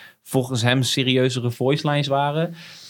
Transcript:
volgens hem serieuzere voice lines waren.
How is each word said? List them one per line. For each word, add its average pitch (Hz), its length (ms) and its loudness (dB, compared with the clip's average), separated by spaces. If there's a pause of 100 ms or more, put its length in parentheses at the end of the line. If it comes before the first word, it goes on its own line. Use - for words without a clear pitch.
(240)
volgens 127 380 -2
hem 123 220 4
serieuzere 127 680 2
voice 143 380 0
lines 147 180 0
waren. 147 480 -2 (340)